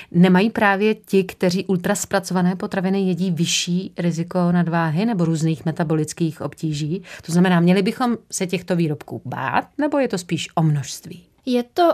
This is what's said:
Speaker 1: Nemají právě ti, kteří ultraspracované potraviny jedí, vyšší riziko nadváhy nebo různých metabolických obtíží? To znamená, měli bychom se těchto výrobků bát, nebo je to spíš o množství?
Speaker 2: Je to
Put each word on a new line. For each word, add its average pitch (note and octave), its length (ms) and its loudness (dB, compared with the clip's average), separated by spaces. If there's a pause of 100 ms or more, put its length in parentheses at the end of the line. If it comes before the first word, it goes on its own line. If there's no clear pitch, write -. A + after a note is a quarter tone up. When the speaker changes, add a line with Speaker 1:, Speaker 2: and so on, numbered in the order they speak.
(100)
Speaker 1:
Nemají F3+ 400 6
právě G#3 440 2
ti, G3 300 0
kteří F#3 400 -2
ultraspracované F#3 920 0
potraviny F#3+ 460 -2
jedí, F#3 280 0
vyšší F3 680 -2
riziko F3 540 0
nadváhy E3+ 540 0
nebo G3+ 180 0
různých D#3+ 400 0
metabolických D#3 760 -2
obtíží? D3+ 640 -6 (240)
To E3 60 -6
znamená, F3+ 280 4
měli F3+ 220 4
bychom A#3 340 -2 (140)
se - 160 -6
těchto F3+ 300 -4
výrobků D3+ 480 -4
bát, C3 400 -2 (140)
nebo D4 200 0
je C4 100 0
to G3 100 -4
spíš F3 360 -6
o D#3+ 80 0
množství? D#3 600 -4 (240)
Speaker 2:
Je B3 160 0
to E4 320 2